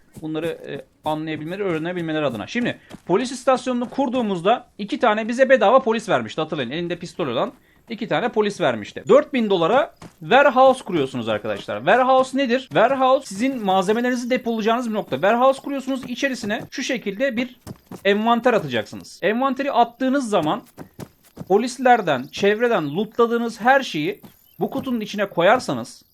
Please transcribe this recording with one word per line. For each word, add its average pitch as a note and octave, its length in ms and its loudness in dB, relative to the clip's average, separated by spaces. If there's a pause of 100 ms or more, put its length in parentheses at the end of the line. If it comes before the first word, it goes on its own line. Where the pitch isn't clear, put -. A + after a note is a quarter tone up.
(220)
Bunları, D#3 260 -6
e, C#3 380 -10 (200)
anlayabilmeleri, D#3 580 -6
öğrenebilmeleri D#3+ 600 -4
adına. A2+ 220 -4
Şimdi A#3 320 -4 (260)
polis A#3 260 -2
istasyonunu B3 580 -2
kurduğumuzda A#3 800 -2 (100)
iki G#3 220 -8
tane A3 280 0
bize B3 220 2
bedava A#3+ 300 6
polis A3+ 300 -2
vermişti. B2+ 320 -2
Hatırlayın, D3+ 300 -4
elinde F3 240 -6
pistol E3+ 320 -8
olan D#3+ 260 -2 (360)
iki A3 180 -8
tane E3+ 220 0
polis G#3 320 0
vermişti. A#2 460 -2
Dört C4 260 6
bin A#3 160 0
dolara F#3+ 460 2 (240)
warehouse B3+ 640 6
kuruyorsunuz C3 460 -2
arkadaşlar. G#2 480 -4
Warehouse B3+ 600 2
nedir? C4 220 0
Warehouse C4 640 2
sizin A#3 400 -4
malzemelerinizi A3+ 640 0
depolayacağınız A#3 600 -2
bir G#3+ 40 -4
nokta. G3 220 -6
Warehouse A#3+ 460 2
kuruyorsunuz, C4+ 480 -6
içerisine B3 520 -4 (100)
şu C4+ 120 -8
şekilde A#3 540 -4
bir B3+ 220 -6 (460)
envanter A3+ 480 2
atacaksınız. A#2+ 680 -4
Envanteri C4 500 0
attığınız B3+ 580 0
zaman F#3+ 340 0 (840)
polislerden, A3 840 2
çevreden G3+ 640 0
lootladığınız A3+ 640 0
her C4 200 6
şeyi E3+ 400 -6 (380)
bu F#3 100 -2
kutunun C4 300 -4
içine G#3 260 -4
koyarsanız F#3 800 0 (100)